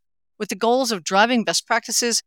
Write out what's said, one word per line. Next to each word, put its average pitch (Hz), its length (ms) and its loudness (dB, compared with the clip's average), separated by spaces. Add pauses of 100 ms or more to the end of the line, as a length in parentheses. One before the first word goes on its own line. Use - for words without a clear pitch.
(380)
with 214 120 -8
the 220 60 -6
goals 240 360 0
of 180 120 -6
driving 220 400 2
best 165 220 -2
practices, 233 600 -2